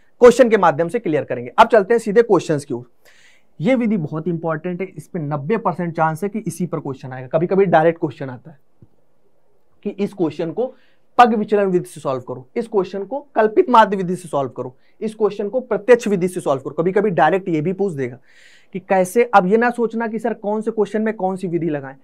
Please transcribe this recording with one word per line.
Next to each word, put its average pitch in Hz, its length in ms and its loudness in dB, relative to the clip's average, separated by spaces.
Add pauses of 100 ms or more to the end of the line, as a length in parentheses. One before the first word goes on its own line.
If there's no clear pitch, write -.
(220)
क्वेश्चन 240 280 8
के 214 80 2
माध्यम 170 300 2
से 233 120 -4
क्लियर 151 240 -2
करेंगे। 123 280 -8
अब 226 160 4
चलते 220 260 4
हैं 226 60 2
सीधे 220 240 2
क्वेश्चंस 170 420 2
की 131 80 -6
ओर। 120 160 -10 (680)
ये 226 160 2
विधि 226 220 0
बहुत 160 300 -6
इंपॉर्टेंट 165 540 -6
है, 190 60 -8
इस 156 200 -16
पे 180 140 -8
नब्बे 147 380 -4
परसेंट 180 360 -4
चांस 160 280 -2
है 202 60 -4
कि - 120 -6
इसी 175 240 -6
पर 156 140 -6
क्वेश्चन 135 340 -10
आएगा। 131 160 -14
कभी-कभी 185 380 2
डायरेक्ट 165 320 4
क्वेश्चन 143 300 -8
आता 127 220 -16
है - 80 -20 (1300)
कि 208 60 -4
इस 196 220 -6
क्वेश्चन 165 380 -4
को 247 220 -4 (440)
पग 220 160 6
विचलन 208 320 -2
विधि 180 200 -2
से - 160 -20
सॉल्व 131 200 -6
करो, 131 340 -16
इस 226 120 -6
क्वेश्चन 196 360 -4
को 262 160 -10 (160)
कल्पित 220 340 2
माध्य 214 280 4
विधि 185 180 -4
से 170 120 -12
सॉल्व 139 220 -2
करो, 127 260 -12 (260)
इस 220 140 -8
क्वेश्चन 202 340 -2
को 254 120 -4
प्रत्यक्ष 233 460 2
विधि 185 200 0
से 180 120 -6
सॉल्व 139 220 -2
करो। - 120 -10
कभी-कभी 190 380 0
डायरेक्ट 175 380 2
ये 156 120 0
भी 185 120 -2
पूछ 196 200 -4
देगा 135 240 -8 (580)
कि 185 40 -8
कैसे। 190 460 0
अब 196 220 4
ये 214 100 4
ना 240 140 2
सोचना 226 360 -4
कि 214 120 -6
सर 220 160 -4
कौन 214 260 -6
से 220 100 -6
क्वेश्चन 214 300 -2
में 220 140 -2
कौन 190 200 -4
सी 190 120 -8
विधि 165 220 -2
लगाएं, 139 340 -8